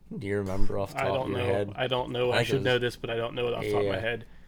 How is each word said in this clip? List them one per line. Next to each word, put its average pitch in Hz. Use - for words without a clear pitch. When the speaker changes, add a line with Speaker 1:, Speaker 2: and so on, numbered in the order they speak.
Speaker 1:
Do 113
you 101
remember 101
off 98
the 135
Speaker 2:
I 135
Speaker 1:
top -
Speaker 2:
don't 131
Speaker 1:
of 127
your 123
Speaker 2:
know. 120
Speaker 1:
head? 104
Speaker 2:
I 131
don't 127
know. 123
Speaker 1:
I 117
Speaker 2:
I -
Speaker 1:
think 117
it 117
Speaker 2:
should -
Speaker 1:
was 127
Speaker 2:
know 127
this, 120
but 117
I 113
don't 117
know 120
it 117
off 110
the 107
top 104
of 101
my 95
Speaker 1:
Yeah. 95
Speaker 2:
head. 113